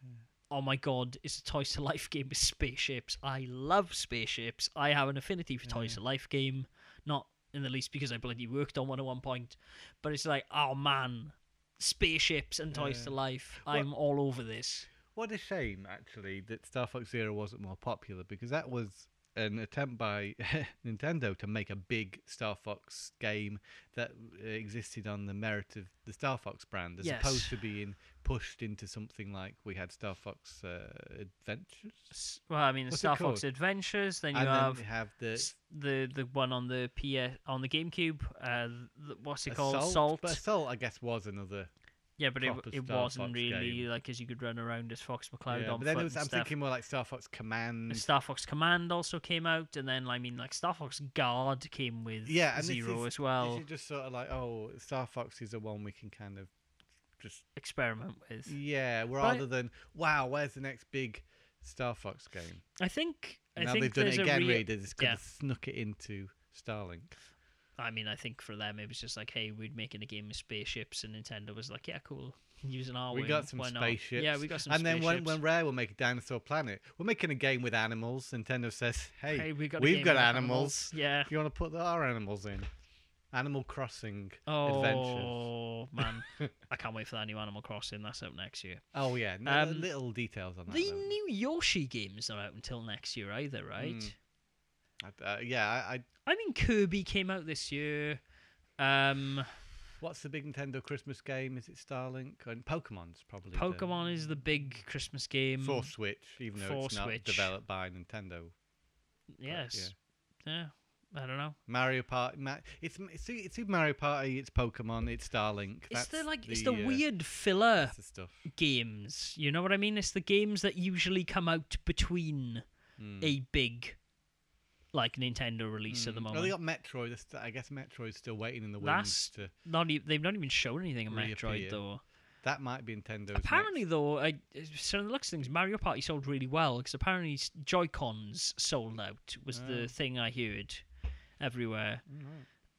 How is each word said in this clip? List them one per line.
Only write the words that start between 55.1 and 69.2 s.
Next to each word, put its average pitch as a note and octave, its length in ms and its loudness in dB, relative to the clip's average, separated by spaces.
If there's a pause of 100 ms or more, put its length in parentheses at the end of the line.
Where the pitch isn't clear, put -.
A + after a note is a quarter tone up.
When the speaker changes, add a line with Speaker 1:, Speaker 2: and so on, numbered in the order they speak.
Speaker 1:
is A2 120 -8
the A2+ 80 -6
one G#2+ 240 -4
we G2+ 80 -6
can - 180 -14
kind G2 280 -12
of F#2+ 100 -12 (720)
just - 240 -16 (120)
Speaker 2:
Experiment A#2 600 -2 (120)
with. A#2 220 -10
Speaker 1:
Yeah, C3+ 560 0
Speaker 2:
But A#2+ 80 -4
Speaker 1:
rather C#3 320 4
than, B2 240 0 (240)
wow, D3+ 320 4
where's C#3 280 0
the C3+ 60 -12
next C3+ 300 -8
big C3 320 -4 (400)
Star B2 320 -2
Fox - 320 -10
game? F2 360 -10 (180)
Speaker 2:
I F#3 80 4
think, - 500 -2 (180)
I E3+ 80 0
Speaker 1:
Now B2+ 100 4
Speaker 2:
think B2+ 80 6
Speaker 1:
they've C3 120 4
done C3+ 80 6
it C3+ 80 6
Speaker 2:
there's B2+ 80 4
a - 40 4
Speaker 1:
again, C#3 180 6
Speaker 2:
real - 80 6
Speaker 1:
really. A2+ 160 6
They A2 120 0
just G2 200 -8
kinda B2 160 4
Speaker 2:
Yeah. A#2 60 2
Speaker 1:
snuck - 500 -4
it - 80 -6
into G#2 520 -6 (240)
Starlink. G2+ 600 -8 (680)
Speaker 2:
I A#2 120 -2
mean, A2 160 -4
I G#2 80 -2
think A#2 260 -8
for G#2+ 140 -8
them G#2 240 -4
it G#2 80 -8
was A#2 120 -10
just A2+ 160 -8
like, G#2+ 140 -8